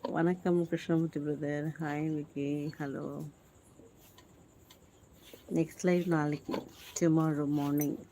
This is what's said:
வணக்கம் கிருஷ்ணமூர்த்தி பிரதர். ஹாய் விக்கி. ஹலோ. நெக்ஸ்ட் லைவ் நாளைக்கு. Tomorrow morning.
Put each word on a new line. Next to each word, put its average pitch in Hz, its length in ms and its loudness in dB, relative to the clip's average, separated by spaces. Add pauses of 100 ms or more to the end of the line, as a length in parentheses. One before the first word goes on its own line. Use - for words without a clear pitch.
வணக்கம் 175 640 2
கிருஷ்ணமூர்த்தி 165 520 0
பிரதர். 147 600 -4
ஹாய் 156 360 -2
விக்கி. 147 640 -4
ஹலோ. 143 440 -6 (2250)
நெக்ஸ்ட் 165 280 0
லைவ் 180 260 4
நாளைக்கு. 151 460 0 (460)
Tomorrow 160 480 4
morning. 143 640 0